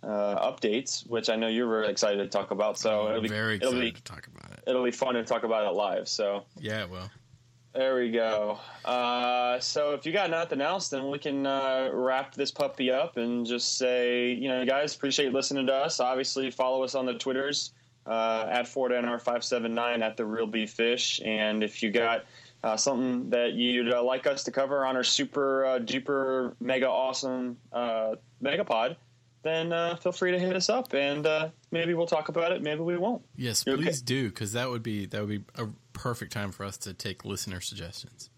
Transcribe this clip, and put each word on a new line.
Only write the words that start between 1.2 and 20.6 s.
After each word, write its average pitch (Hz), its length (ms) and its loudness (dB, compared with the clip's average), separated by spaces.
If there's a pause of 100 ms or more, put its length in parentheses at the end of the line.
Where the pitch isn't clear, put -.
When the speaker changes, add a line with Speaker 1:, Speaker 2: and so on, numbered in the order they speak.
Speaker 1:
I 113 60 2
know 113 120 0
you're 117 200 0
very 110 220 2
excited 101 300 2
to 98 80 -2
talk 98 240 -2
about. 101 280 0
So 107 280 2
Speaker 2:
I'm - 20 0
Speaker 1:
it'll 110 140 0
be, 113 60 -2
Speaker 2:
very 110 260 0
Speaker 1:
it'll 123 180 0
Speaker 2:
excited 120 220 0
Speaker 1:
be, - 40 -18
Speaker 2:
to - 40 -20
talk - 240 -16
about - 240 -20
it. - 160 -16
Speaker 1:
it'll 127 180 2
be 120 60 4
fun 127 240 0
to 113 100 2
talk 117 180 0
about 110 220 2
it 90 100 0
live. 95 320 0
So 101 380 0 (120)
Speaker 2:
Yeah, 107 260 -4
it 90 60 -8
will. 92 200 -10 (640)
Speaker 1:
there 131 220 2
we 120 160 2
go. 107 480 2 (260)
Uh, 123 760 2
so 147 360 0
if 139 100 -6
you 160 80 -2
got 190 160 2
nothing 165 320 0
else, 175 280 0
then 135 200 -4
we 143 100 -4
can, 139 260 -2
uh, 135 460 2
wrap 131 440 0
this 135 160 0
puppy 135 400 0
up 131 260 2
and 120 280 0
just 120 320 -2
say, 123 540 2
you 123 160 -2
know, 127 180 2
guys, 143 300 2
appreciate 135 380 2
listening 135 340 2
to 135 60 4
us. 143 260 2
Obviously, 131 520 0
follow 131 320 2
us 127 120 -2
on 131 120 0
the 123 80 0
Twitters, 135 580 -2 (320)
uh, 110 440 0
at 120 200 2
Ford 127 240 0
N 120 100 2
R 120 160 -2
five 120 240 0
seven 117 300 0
nine, 117 300 2
at 110 120 -2
The 113 100 -2
Real 110 220 -2
Beef 107 240 -2